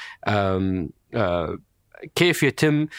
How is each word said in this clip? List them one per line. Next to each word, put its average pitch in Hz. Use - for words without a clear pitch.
آم، 95
آه، 90
كيف 170
يتم 151